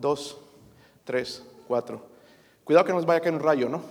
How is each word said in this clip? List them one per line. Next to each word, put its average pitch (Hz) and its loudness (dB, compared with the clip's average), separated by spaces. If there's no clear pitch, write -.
dos, 143 -4
tres, 123 -6
cuatro. 120 -6
Cuidado 170 6
que 190 -2
no 180 0
nos 165 -2
vaya 165 4
a - -2
caer 165 0
un 156 -4
rayo, 143 2
¿no? 143 -6